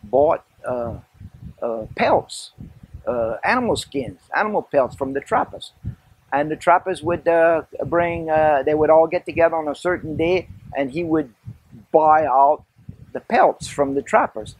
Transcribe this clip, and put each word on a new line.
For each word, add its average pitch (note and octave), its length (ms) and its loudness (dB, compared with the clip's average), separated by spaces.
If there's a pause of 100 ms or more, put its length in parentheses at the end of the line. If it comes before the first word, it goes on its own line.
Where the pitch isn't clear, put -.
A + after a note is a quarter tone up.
bought, C3+ 400 2 (240)
uh, A#2+ 280 -6 (680)
uh, A2+ 240 -6 (100)
pelts, - 560 -2 (560)
uh, A2+ 360 -2
animal A3 320 0
skins, B2 440 -8 (160)
animal G3+ 260 0
pelts C3+ 340 -2
from C3+ 180 -6
the C3+ 80 -4
trappers. - 520 -6 (580)
And D3 200 -2
the D#3 40 -4
trappers F3+ 460 2
would, E3 260 -4
uh, E3 360 4 (220)
bring, E3+ 440 -2
uh, D#3 360 2
they D3+ 80 2
would D3+ 160 2
all D#3+ 180 6
get E3+ 180 -4
together E3 300 2
on D#3 120 -4
a C#3+ 80 -4
certain D#3 420 -6
day, E3+ 320 0 (260)
and C#3 160 -4
he D#3+ 120 -6
would D#3 300 -2 (580)
buy D#3 340 4
out C#3 380 4 (500)
the B2 80 -10
pelts - 460 2
from C#3 280 -2
the C#3 60 0
trappers. - 580 -2